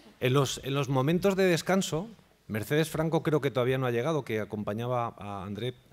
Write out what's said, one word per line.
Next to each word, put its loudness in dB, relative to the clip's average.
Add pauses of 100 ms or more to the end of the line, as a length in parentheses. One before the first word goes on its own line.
(220)
en 2
los, 2
en -4
los 0
momentos 2
de 4
descanso, 2 (400)
Mercedes 0
Franco 0
creo 2
que 0
todavía 2
no 0
ha 0
llegado, 0
que -2
acompañaba -4
a -10
André -6 (200)